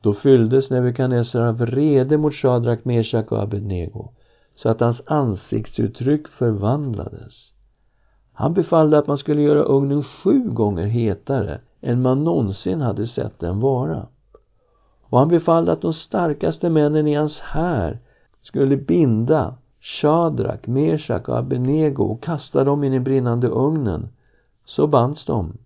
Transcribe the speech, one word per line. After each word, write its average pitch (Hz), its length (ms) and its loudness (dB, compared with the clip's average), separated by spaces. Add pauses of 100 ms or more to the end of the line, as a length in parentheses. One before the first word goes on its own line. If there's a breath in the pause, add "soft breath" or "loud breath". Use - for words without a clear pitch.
Då 107 120 2
fylldes 131 560 4
Nebukadnessar 123 720 0
av 117 160 0
vrede 135 600 2
mot 151 160 0
Shadrak, 120 520 0
Meshach 117 400 0
och 107 180 -2
Abednego, 101 640 -6 (460)
så - 140 -4
att 113 100 0
hans 120 260 0
ansiktsuttryck 120 1200 -2
förvandlades. 117 1300 -4 (800)
Han 147 200 -2
befallde 160 440 4
att 147 100 2
man 143 100 0
skulle 147 240 -2
göra 147 200 4
ugnen 139 420 2
sju 240 460 0
gånger 104 360 -2
hetare 110 760 -2 (200)
än 127 200 0
man 131 220 2
någonsin 160 580 -2
hade 117 260 -2
sett - 320 -8
den 90 200 -4
vara. 131 480 -2 (920)
Och - 180 0
han 143 80 4
befallde 170 440 2
att 160 100 -2
de 165 120 -2
starkaste 165 760 -2
männen 151 380 2
i 147 80 2
hans 151 240 -2
här 147 600 -2 (420)
skulle 139 360 0
binda 135 800 2 (220)
Shadrak, - 880 -2
Meshach 147 600 -2
och 120 100 -2
Abednego 131 680 0
och 107 200 -4
kasta 143 400 -2
dem 143 200 2
i 135 60 0
den 131 140 0
brinnande 123 440 0
ugnen. 123 640 -2 (560)
Så - 220 0
bands 143 380 0
de 95 400 -4